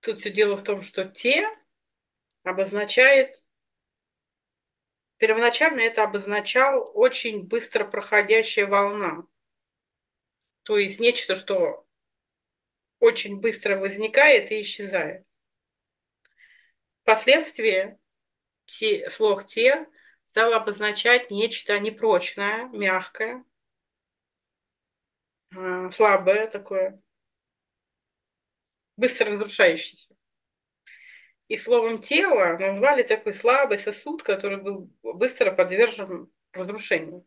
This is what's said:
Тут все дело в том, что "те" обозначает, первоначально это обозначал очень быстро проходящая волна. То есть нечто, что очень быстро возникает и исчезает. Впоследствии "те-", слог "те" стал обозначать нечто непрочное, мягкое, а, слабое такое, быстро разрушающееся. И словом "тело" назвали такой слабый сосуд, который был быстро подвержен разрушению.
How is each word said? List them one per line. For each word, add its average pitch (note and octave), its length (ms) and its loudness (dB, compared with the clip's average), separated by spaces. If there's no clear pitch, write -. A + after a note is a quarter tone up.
Тут A3 180 -6
все G#3 120 -8
дело G3+ 280 2
в G3 40 -12
том, G3 200 -6
что F#3+ 240 -8
"те" D4+ 420 0
обозначает, G#3 1000 2
первоначально A#3 640 2
это A3+ 240 0
обозначал G#3 880 0
очень A3 540 0
быстро A3 400 -4
проходящая G#3 800 2
волна. G3+ 600 -2
То G#3+ 120 -2
есть G3 240 -2
нечто, A#3 360 2
что F#3+ 500 -4
очень G#3+ 420 2
быстро G#3 380 -2
возникает A3 720 2
и G#3+ 80 -4
исчезает. F#3+ 680 -8
Впоследствии A3 960 2
"те-", - 420 -4
слог G#3 380 -2
"те" C4+ 420 0
стал A3+ 260 0
обозначать G#3+ 760 0
нечто G#3 480 -2
непрочное, G#3+ 920 -2
мягкое, G#3+ 720 -6
а, F#3 360 -8
слабое G3+ 560 2
такое, G3 520 -6
быстро A3+ 340 0
разрушающееся. G3+ 840 0
И A3 100 -6
словом A3+ 440 0
"тело" C4 580 2
назвали A3 460 2
такой G#3+ 280 -2
слабый A#3+ 460 2
сосуд, B3+ 460 -8
который G2+ 360 -4
был F#2+ 300 -10
быстро F#3+ 500 0
подвержен F#3 800 0
разрушению. F3+ 760 -6